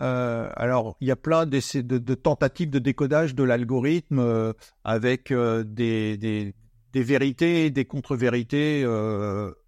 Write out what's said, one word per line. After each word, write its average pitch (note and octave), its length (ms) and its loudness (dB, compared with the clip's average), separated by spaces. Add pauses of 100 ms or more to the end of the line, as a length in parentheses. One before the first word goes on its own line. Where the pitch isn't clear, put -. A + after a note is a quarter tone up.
euh, B2 540 -2
alors, A#2 460 -2
il B2+ 80 -2
y - 20 4
a B2+ 60 2
plein D#3+ 300 2
d'essais C3+ 360 -2
de, B2 160 0
de A#2 160 -2
tentatives D3 560 0
de C#3 80 0
décodage C#3 560 0
de C#3 80 0
l'algorithme, C3 760 2
euh, A2+ 340 2 (320)
avec, B2 480 0
euh, A2+ 320 0
des, G#2+ 520 -2
des, G#2 380 -4 (380)
des C3 100 0
vérités, C#3+ 680 2
des C3 140 0
contre-vérités. C3+ 1000 -2
Euh... G#2 680 -2 (160)